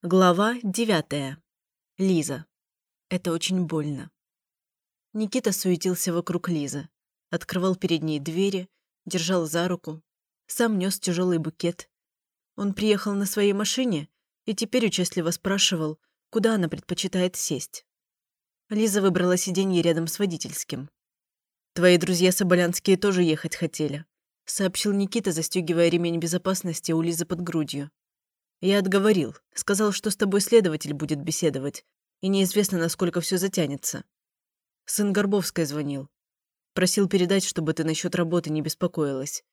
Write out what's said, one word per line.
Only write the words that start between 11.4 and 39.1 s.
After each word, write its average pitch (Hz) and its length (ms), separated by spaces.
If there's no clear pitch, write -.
Он 202 160
приехал 208 400
на 202 140
своей 202 260
машине 202 560
и 220 80
теперь 233 320
участливо 175 440
спрашивал, 175 680
куда 226 240
она 180 140
предпочитает 180 680
сесть. - 480
Лиза 208 320
выбрала 180 340
сиденье 185 460
рядом 165 240
с - 120
водительским. 151 680
"Твои 175 240
друзья 180 340
соболянские 180 640
тоже 190 260
ехать 156 340
хотели", 156 500
сообщил 196 480
Никита, 196 400
застегивая 165 560
ремень 170 300
безопасности 170 720
у 160 100
Лизы 165 240
под 175 160
грудью. 147 480
"Я 196 180
отговорил, 190 580
сказал, 202 400
что - 180
с - 60
тобой 202 240
следователь 180 540
будет 147 260
беседовать, 143 640
и 190 60
неизвестно, 196 500
насколько 170 420
все 185 160
затянется. 170 680
Сын 208 260
Горбовской 196 540
звонил. 143 420
Просил 185 360
передать, 185 360
чтобы 156 300
ты 160 100
насчет 160 300
работы 165 360
не 156 120
беспокоилась. 143 920